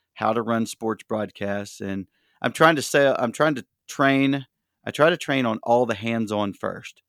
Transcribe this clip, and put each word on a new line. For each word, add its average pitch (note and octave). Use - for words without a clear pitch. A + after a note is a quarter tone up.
how A2
to A#2
run A2+
sports A2
broadcasts. G2+
And G2
I'm B2
trying D#3+
to C#3
sell, C#3
I'm A#2
trying D3+
to B2
train, C3+
I A2+
try D3
to F3
train C3+
on A2+
all A#2+
the A2+
hands-on G#2
first. -